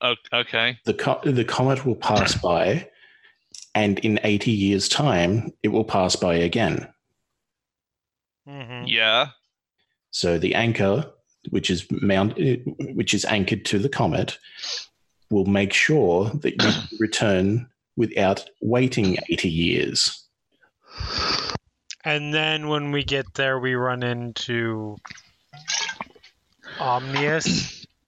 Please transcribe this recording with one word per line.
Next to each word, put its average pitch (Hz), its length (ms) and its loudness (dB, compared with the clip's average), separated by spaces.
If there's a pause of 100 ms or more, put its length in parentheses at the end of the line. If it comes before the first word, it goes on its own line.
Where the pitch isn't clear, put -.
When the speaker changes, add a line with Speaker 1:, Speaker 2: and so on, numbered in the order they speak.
Speaker 1:
O-, 123 140 2 (180)
okay. 120 520 0
Speaker 2:
The 107 100 0
co-, - 300 -2
the 123 200 2
comet 131 400 0
will 120 120 0
pass 104 380 2
<clears throat> - 60 -4
by, 90 480 2 (840)
and 104 240 2
in 107 240 0
eighty 107 300 2
years' 98 360 2
time, 107 640 2 (120)
it 107 40 0
will 110 160 2
pass 92 300 0
by 87 220 0
again. 85 500 0 (1600)
Speaker 3:
Mm-hmm. 123 380 -12
Speaker 1:
Yeah. 113 400 2 (840)
Speaker 2:
So 85 260 0
the 87 180 0
anchor, 113 540 0 (400)
which - 200 0
is 85 200 -2
mount-, 101 480 2 (560)
which - 200 0
is 98 100 0
anchored 101 420 0
to 104 120 0
the 101 100 0
comet, - 480 -2 (920)
will 101 160 4
make 98 260 4
sure 104 560 4 (120)
that - 200 0
you 104 100 4 (140)
<coughs> - 140 -10
return 107 720 2 (280)
without 98 480 2 (160)
waiting 120 560 2 (140)
eighty 90 200 0
years. - 760 0 (1800)
Speaker 3:
And 151 300 -2
then 156 340 0
when 147 220 -2
we 143 140 0
get 139 300 -2
there, 131 260 0
we 127 140 0
run 123 280 0
into 117 920 -4 (1800)
Omnius? 135 1000 -2 (300)